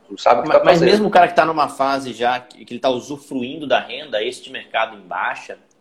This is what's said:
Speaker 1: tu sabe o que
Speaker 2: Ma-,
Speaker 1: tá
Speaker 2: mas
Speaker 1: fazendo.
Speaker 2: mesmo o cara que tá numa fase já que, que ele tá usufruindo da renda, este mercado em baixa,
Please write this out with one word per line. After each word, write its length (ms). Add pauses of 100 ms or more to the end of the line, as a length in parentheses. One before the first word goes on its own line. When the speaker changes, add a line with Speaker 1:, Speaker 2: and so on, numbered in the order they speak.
Speaker 1:
tu 100
sabe 220
o 40
que 40
Speaker 2:
Ma-, 100
Speaker 1:
tá 60
Speaker 2:
mas 140
Speaker 1:
fazendo. 120
Speaker 2:
mesmo 180
o 20
cara 180
que 80
tá 80
numa 240
fase 460
já 260
que, 240
que 80
ele 80
tá 80
usufruindo 760
da 140
renda, 420
este 280
mercado 460
em 60
baixa, 560 (220)